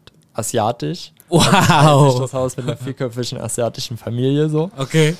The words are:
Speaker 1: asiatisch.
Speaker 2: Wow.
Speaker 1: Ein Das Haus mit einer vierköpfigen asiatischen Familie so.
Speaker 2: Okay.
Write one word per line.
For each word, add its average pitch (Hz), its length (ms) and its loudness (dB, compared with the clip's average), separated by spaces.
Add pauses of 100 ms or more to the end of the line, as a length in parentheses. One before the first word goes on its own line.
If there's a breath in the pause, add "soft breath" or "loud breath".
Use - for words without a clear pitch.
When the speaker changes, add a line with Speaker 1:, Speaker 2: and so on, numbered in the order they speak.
(340)
Speaker 1:
asiatisch. - 800 -4 (160)
Speaker 2:
Wow. 151 840 4
Speaker 1:
Ein 123 80 -2
Das 127 100 -8
Haus 131 240 -4
mit 123 100 -6
einer 120 80 -4
vierköpfigen 123 640 -8
asiatischen - 580 -6
Familie 135 520 -2
so. 156 260 -2
Speaker 2:
Okay. 156 440 0